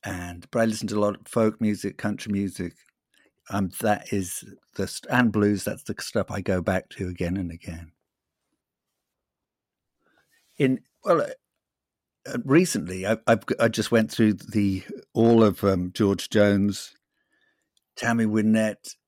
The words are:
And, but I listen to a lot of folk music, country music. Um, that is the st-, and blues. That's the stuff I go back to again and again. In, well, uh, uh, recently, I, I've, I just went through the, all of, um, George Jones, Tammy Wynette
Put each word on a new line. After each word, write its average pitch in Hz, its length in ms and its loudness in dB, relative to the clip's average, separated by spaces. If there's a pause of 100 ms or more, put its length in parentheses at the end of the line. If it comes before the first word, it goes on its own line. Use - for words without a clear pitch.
And, 90 460 -10
but 117 120 0
I - 20 4
listen 110 240 -4
to 104 100 -4
a - 20 0
lot 104 140 0
of - 140 -20
folk 110 320 0
music, 101 380 -4
country 104 340 -6
music. 98 400 -4 (760)
Um, 98 220 -2 (100)
that 104 320 -2
is 95 320 -6 (300)
the 95 140 -6
st-, - 200 -14
and 123 220 2
blues. 104 320 2
That's - 220 -8
the 107 160 -8
stuff - 320 -4
I 104 80 -6
go 92 200 0
back 92 300 -2
to - 160 -8
again 90 300 -4
and 90 160 -6
again. 82 400 -14 (2750)
In, 131 220 2 (240)
well, 160 180 2
uh, - 40 -2 (1000)
uh, 123 180 -6
recently, 98 640 2
I, 110 120 0 (100)
I've, 117 160 2 (160)
I 113 80 4
just 110 240 -2
went 110 180 4
through 107 240 4
the, 98 480 -2 (300)
all 113 320 6
of, 101 180 2
um, 92 320 0
George 98 340 0
Jones, 101 680 2 (1000)
Tammy 117 320 0
Wynette 110 720 0 (120)